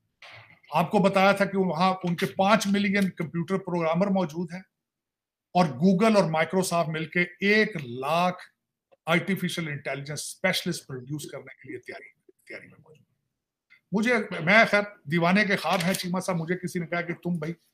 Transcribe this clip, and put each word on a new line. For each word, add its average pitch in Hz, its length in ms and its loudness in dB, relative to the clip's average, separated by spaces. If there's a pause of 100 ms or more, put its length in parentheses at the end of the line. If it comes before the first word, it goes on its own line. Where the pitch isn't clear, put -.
(760)
आपको 175 240 2
बताया 190 340 6
था 196 120 0
कि 196 120 -4
वहां 185 360 0
उनके 180 320 -2
पांच 196 420 2
million 196 420 0
computer 170 480 -4
programmer 175 520 0
मौजूद 180 420 -2
हैं 185 140 -14 (920)
और 175 120 6
Google 185 500 4
और 190 60 6
Microsoft 165 680 0
मिलके 160 300 -4 (400)
एक 214 180 0
लाख 147 720 -4 (560)
artificial 170 640 -2
intelligence 143 500 -8
specialist - 680 -4
produce 139 440 -10
करने 131 220 -16
के - 160 -20
लिए 123 80 -12
तैयारी, - 560 -20 (140)
तैयारी 95 200 -16
में 90 120 -20
मौजूद - 300 -20
है। - 60 -20 (800)
मुझे, 214 480 0
मैं 196 240 6
खैर 208 280 0 (140)
दीवाने 175 380 4
के 196 100 0
ख्वाब 175 240 -2
हैं 180 140 0
चीमा 180 260 -4
साहब, 180 180 -2
मुझे 165 180 -2
किसी 180 240 -6
ने 170 60 -6
कहा 175 160 -4
कि 170 120 -8
तुम 175 260 -6
भाई 165 160 -6 (180)